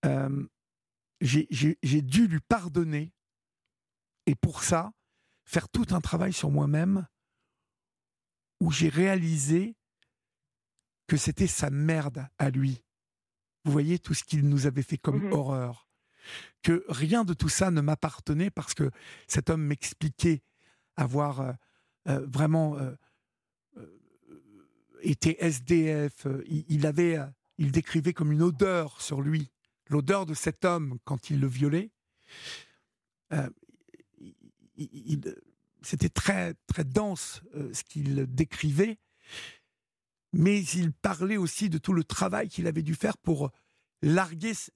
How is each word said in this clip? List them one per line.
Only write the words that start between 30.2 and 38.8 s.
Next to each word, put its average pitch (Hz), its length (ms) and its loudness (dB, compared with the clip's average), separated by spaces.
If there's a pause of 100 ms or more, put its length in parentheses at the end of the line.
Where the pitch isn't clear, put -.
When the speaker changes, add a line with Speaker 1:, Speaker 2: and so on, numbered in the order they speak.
Speaker 1:
de 156 80 -4
cet - 300 -4
homme 156 400 0
quand - 260 -6
il 143 100 2
le 139 60 2
violait. 143 440 0 (1400)
Euh, 139 180 -2 (680)
il, - 160 -20 (420)
il, 120 360 -8
il, - 240 -6 (460)
c'était - 260 0
très, 180 460 0 (120)
très - 180 -2
dense, 190 580 -2 (120)
euh, 147 180 -8
ce - 120 -8
qu'il 139 420 -2
décrivait, 156 720 0 (1300)